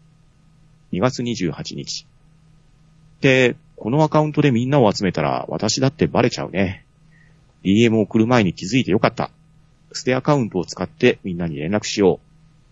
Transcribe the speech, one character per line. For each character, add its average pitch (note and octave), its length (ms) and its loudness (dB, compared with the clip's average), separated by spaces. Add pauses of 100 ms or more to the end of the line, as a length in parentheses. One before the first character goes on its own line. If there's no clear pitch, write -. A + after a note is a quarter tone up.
(920)
二 F2 100 -4
月 B2+ 220 -2
二 A#2+ 120 -4
十 F#2 180 -2
八 - 240 -12
日。 - 300 -12 (1120)
で、 C3 360 4 (200)
こ - 140 -6
の D3 120 2
ア D#3 60 2
カ D#3 120 2
ウ D#3 60 0
ン D3+ 60 -6
ト D3+ 100 0
で D3 80 4
み A#2 160 0
ん C3 40 -4
な C#3+ 100 4
を G#2 120 6
集 G#2 120 -4
め F2+ 80 0
た D#2+ 100 -2
ら C2 260 -2
私 - 320 -4
だ D3+ 80 2
っ - 40 -2
て - 140 0
バ - 160 0
レ B2+ 80 2
ち - 100 -10
ゃ C#2 40 -4
う C2+ 60 -10
ね。 F#2+ 340 -4 (800)
デ F2+ 80 0
ィ G2 60 4
ー A#2 80 4
エ A#2 60 4
ム A2 100 2
送 G#2 180 0
る A2 80 4
前 A#2+ 180 4
に F2 100 0
気 E2+ 120 -12
づ A2 120 -2
い A2+ 60 0
て G2 60 -4
よ F#2+ 80 2
か B2 100 2
っ - 60 -2
た。 - 160 -6 (640)
捨 - 120 -12
て B2+ 100 0
ア B2+ 80 -2
カ D3 120 2
ウ C#3 80 0
ン G#2 80 -4
ト F#2 80 -4
を E2 60 -4
使 - 180 -10
っ F2+ 60 -6
て - 360 0
み F#2+ 100 -6
ん E3+ 40 -8
な F2+ 80 -4
に D#2+ 100 -6
連 D2+ 140 -6
絡 G#2 140 -2
し - 160 -6
よ F2+ 220 4
う。 - 40 -20 (460)